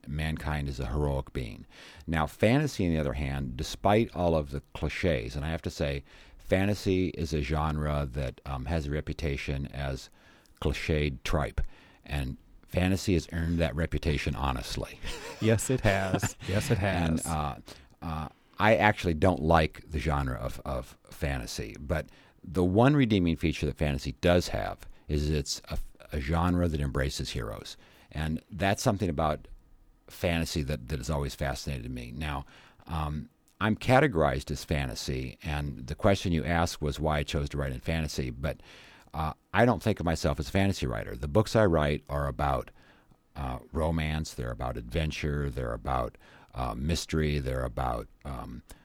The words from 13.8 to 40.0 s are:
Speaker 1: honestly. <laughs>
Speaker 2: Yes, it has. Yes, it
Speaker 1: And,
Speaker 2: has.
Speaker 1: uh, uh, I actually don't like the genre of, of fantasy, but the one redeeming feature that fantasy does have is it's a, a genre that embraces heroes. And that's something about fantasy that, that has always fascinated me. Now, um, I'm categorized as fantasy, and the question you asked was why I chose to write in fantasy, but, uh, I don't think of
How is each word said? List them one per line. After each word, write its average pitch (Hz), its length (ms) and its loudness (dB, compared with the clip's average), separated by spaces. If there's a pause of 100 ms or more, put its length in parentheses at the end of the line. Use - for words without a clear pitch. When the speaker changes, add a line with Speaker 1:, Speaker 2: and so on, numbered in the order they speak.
Speaker 1:
honestly. 60 640 -4 (200)
<laughs> - 220 -12
Speaker 2:
Yes, 110 280 4
it 127 120 2
has. 95 540 2 (120)
Yes, 98 220 0
it 101 120 2
Speaker 1:
And, 85 380 2
Speaker 2:
has. - 60 -6
Speaker 1:
uh, 76 300 -2 (480)
uh, 78 240 -6 (320)
I 107 160 6
actually 90 400 4
don't 76 260 4
like 80 480 4
the 71 100 -4
genre 71 360 0
of, 58 280 -6
of - 340 -8 (120)
fantasy, 69 680 -6
but 78 260 -2 (400)
the 90 180 0
one 113 300 6
redeeming 101 440 4
feature 78 280 0
that 67 120 -2
fantasy 69 420 -2
does 87 300 4
have - 300 -4 (280)
is 76 220 0
it's 73 400 -2
a, 78 80 -4 (340)
a 76 80 -4
genre 87 480 2
that 76 140 0
embraces 69 480 -2
heroes. - 480 -8 (340)
And 78 300 -2 (100)
that's 95 320 0
something 101 260 2
about 76 380 0 (640)
fantasy 82 540 0
that, 65 260 -4
that 71 100 -4
has 64 100 -6
always 71 260 -2
fascinated 67 540 -4
me. 62 260 -10
Now, 73 300 -6 (420)
um, 76 420 -4 (320)
I'm 107 160 4
categorized 82 720 4
as 71 140 -6
fantasy, 65 760 -4
and 71 460 -6
the - 80 -6
question 98 380 2
you 80 100 2
asked 85 380 0
was 73 180 -2
why 76 200 2
I 73 40 0
chose 71 260 -2
to 73 80 -8
write 69 140 -2
in 62 80 -6
fantasy, 78 500 -2
but, 65 280 -4 (560)
uh, 78 200 0 (200)
I 107 120 8
don't 113 160 4
think 107 180 2
of 82 60 -2